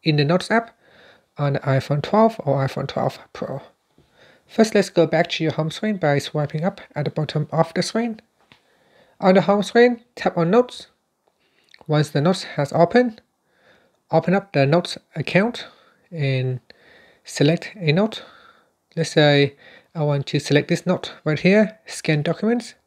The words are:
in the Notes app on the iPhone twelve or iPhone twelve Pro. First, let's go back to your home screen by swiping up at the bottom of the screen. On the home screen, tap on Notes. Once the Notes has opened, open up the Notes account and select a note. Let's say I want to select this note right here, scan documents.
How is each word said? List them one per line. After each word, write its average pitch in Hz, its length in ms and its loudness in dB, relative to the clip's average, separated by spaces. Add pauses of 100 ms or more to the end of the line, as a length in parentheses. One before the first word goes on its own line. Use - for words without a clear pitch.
in 156 140 0
the 147 60 2
Notes 170 280 0
app 226 260 -2 (600)
on 143 140 0
the 135 80 -2
iPhone 139 420 0
twelve 220 420 2
or 139 180 0
iPhone 139 240 -4
twelve 127 300 -4 (160)
Pro. - 300 -10 (840)
First, - 300 0
let's 196 160 2
go 165 160 2
back 165 240 0
to - 120 -4
your 156 100 -2
home 156 180 -4
screen 214 260 -4
by 143 220 2
swiping 151 440 -4
up 196 160 -4 (140)
at 147 120 -4
the - 40 -2
bottom 151 420 -4
of 160 220 0
the 185 80 -2
screen. 226 400 -4 (960)
On 185 140 4
the 185 80 6
home 202 220 2
screen, 240 400 2 (120)
tap - 220 -4
on 165 140 0
Notes. 247 380 0 (960)
Once 151 220 2
the 143 120 0
Notes 180 220 0
has - 280 -6
opened, 220 520 2 (880)
open 165 240 2
up 196 180 -4
the 139 140 4
Notes 170 320 0 (160)
account 190 500 0 (460)
and 131 480 -2 (640)
select - 540 0
a 165 140 0
note. 202 340 -2 (680)
Let's 160 140 -4
say 143 460 4 (400)
I 165 80 -4
want 143 240 -2
to 147 120 -2
select 147 280 0
this - 180 -2
note - 280 -4 (100)
right 151 160 -2
here, 208 480 2
scan - 340 -2
documents. 214 540 -4 (120)